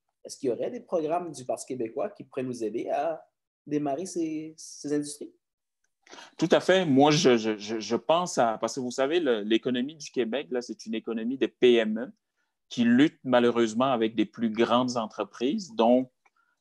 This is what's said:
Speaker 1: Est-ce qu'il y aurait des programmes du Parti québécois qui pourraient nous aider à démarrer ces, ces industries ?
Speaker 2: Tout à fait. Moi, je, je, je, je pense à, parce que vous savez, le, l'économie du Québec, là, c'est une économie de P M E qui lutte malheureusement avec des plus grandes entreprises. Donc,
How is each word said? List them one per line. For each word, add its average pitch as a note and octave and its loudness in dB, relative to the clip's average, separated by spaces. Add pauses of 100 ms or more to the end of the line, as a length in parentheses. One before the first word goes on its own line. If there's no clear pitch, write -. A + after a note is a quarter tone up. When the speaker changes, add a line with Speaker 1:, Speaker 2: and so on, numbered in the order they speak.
(240)
Speaker 1:
Est-ce - -16
qu'il C#3 -4
y A#2+ 2
aurait - -4
des A#3+ -12
programmes E3+ -4
du C3 -14
Parti A#2+ -6
québécois B2 -6
qui - -18
pourraient - -8
nous A#2 -6
aider G#2+ -6
à D3 -4 (440)
démarrer D3 -2
ces, D#3+ -6
ces - -12
industries ? D3 -6 (1040)
Speaker 2:
Tout D#3+ 0
à D#3 6
fait. F#3 4
Moi, C#3 6
je, C#3+ 6
je, A2 0
je, G#2+ -6
je A2 -2
pense E3+ 0
à, A2+ 2
parce A2+ -4
que C#3 -8
vous B2 -6
savez, C#3 0
le, A#2+ 0
l'économie B2 -2
du D3 -16
Québec, B2 -4
là, B2 -4
c'est - -14
une A2 -6
économie A2+ -6
de A2 0
P B2 4
M A2 0
E C3+ -10 (560)
qui A#2+ -2
lutte B2 4
malheureusement A#2+ 2
avec A2+ 0
des G#2+ 0
plus A2+ -4
grandes A#2 0
entreprises. A#2+ -6
Donc, B2 2 (500)